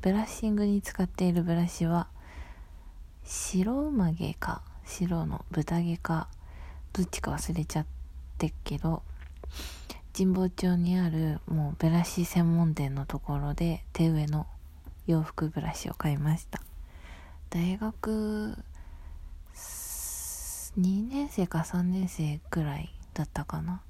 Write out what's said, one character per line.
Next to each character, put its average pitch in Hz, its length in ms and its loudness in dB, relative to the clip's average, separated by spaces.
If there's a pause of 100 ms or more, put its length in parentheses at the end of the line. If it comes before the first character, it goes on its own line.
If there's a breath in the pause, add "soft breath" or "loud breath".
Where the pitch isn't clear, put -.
ブ 185 100 4
ラ 214 140 4
ッ - 20 -10
シ - 220 -2
ン 214 60 4
グ 208 100 4
に 202 160 4
使 - 200 -4
っ 180 60 4
て - 180 0
い 175 80 6
る 175 100 4
ブ 170 120 2
ラ 170 120 4
シ 170 180 0
は、 170 220 2 (1160 loud breath)
白 233 640 0
馬 208 260 4
毛 165 220 -2
か、 - 260 -4 (240)
白 170 400 0
の 151 260 -4
豚 170 300 2
毛 170 160 0
か、 160 300 0 (680 loud breath)
ど 190 100 2
っ - 20 4
ち - 160 -6
か - 100 0
忘 156 240 -2
れ 160 100 2
ち - 120 -2
ゃ 156 40 2
っ 156 40 0 (520)
て 165 100 2
っ - 60 -2 (100)
け 147 140 -2
ど、 - 260 0 (1120 loud breath)
神 185 180 6
保 185 140 4
町 180 260 4
に 175 220 4
あ 180 120 4
る 156 380 2
も 151 240 2
う 156 60 -4
ブ 160 120 6
ラ 170 140 8
シ 170 220 0
専 170 300 6
門 165 180 6
店 139 220 0
の 139 100 -2
と 143 140 -4
こ 143 180 -2
ろ 143 160 0
で、 165 300 2 (100)
手 165 160 6
植 156 120 4
え 151 60 2
の 151 200 0 (600)
洋 160 140 6
服 156 280 -2
ブ 151 120 -2
ラ 160 120 -2
シ - 160 -4
を - 40 -6
買 147 200 2
い 143 40 0
ま 151 200 4
し - 100 -6
た。 - 140 -8 (880 loud breath)
大 180 280 2
学 214 800 -2 (2250 loud breath)
二 190 260 4
年 277 260 -2
生 180 180 2
か 160 160 0
三 180 280 2
年 185 180 2
生 151 300 -2 (100)
く 165 120 0
ら 147 160 0
い - 160 -8 (200)
だ 156 100 0
っ - 100 -4
た 147 120 -4
か 160 160 -4
な。 180 280 -2